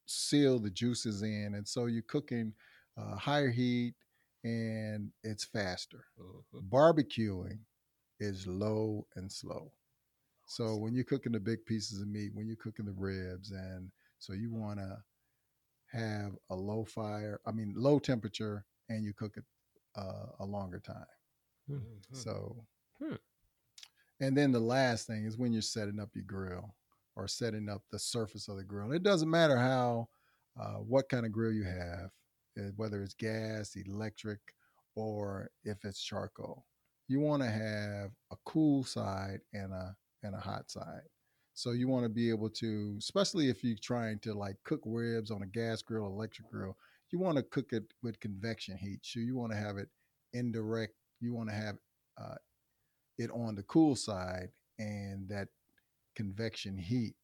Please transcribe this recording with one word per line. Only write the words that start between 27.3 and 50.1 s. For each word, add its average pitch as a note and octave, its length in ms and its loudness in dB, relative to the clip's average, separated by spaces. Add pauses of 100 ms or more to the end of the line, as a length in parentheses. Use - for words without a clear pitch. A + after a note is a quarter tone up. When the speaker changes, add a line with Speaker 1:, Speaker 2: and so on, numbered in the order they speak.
Speaker 1:
up G2+ 140 -4 (100)
the G#2+ 60 -8
surface G#2+ 500 -4
of G2+ 100 -8
the G2 60 -8
grill. G2+ 280 -6
It E3+ 100 0
doesn't F3+ 280 6
matter D#3+ 280 8
how, A#2+ 520 4 (520)
uh, G#2 140 -4
what A#2 340 2
kind B2 160 0
of A2 60 -2
grill A2+ 200 2
you G#2+ 120 0
have, F2+ 460 -4 (500)
uh, G2+ 180 -4
whether G#2 260 -2
it's F#2+ 100 -8
gas, A2 640 -4
electric, G#2 640 -6 (560)
or G#2 540 -2 (140)
if G#2 220 -6
it's G2+ 160 -6
charcoal. - 640 -6 (420)
You C3 120 4
wanna D3 300 4
have G#2 640 0 (200)
a - 40 -8 (100)
cool D3 380 6
side G2 580 -2 (120)
and G2 200 -4
a, F#2 220 -6 (280)
and G#2 120 -4
a G2 40 -6
hot G2+ 320 -6
side. F#2+ 320 -10 (500)
So - 180 -4
you B2 160 2
wanna B2 220 4
be A2+ 200 4
able A2 220 2
to, G#2 460 -2
especially E3 520 4
if B2 140 0
you're A#2 180 2
trying A2+ 380 -2
to, A2 140 -4
like, G2+ 300 -4
cook - 220 -2
ribs A#2 460 0
on G2+ 100 -4
a G2+ 60 -4
gas A2+ 340 -2
grill, A2 260 -2
electric G#2+ 420 -6
grill, G2+ 280 -6 (340)
you F3 80 0
wanna E3 240 4
cook - 300 -2
it A2 280 -2
with A2+ 200 -4
convection G2+ 560 -6
heat. G2 260 -6
So - 160 -6
you A#2+ 160 0
wanna A#2 200 -2
have G#2 220 -2
it G2 120 -6 (440)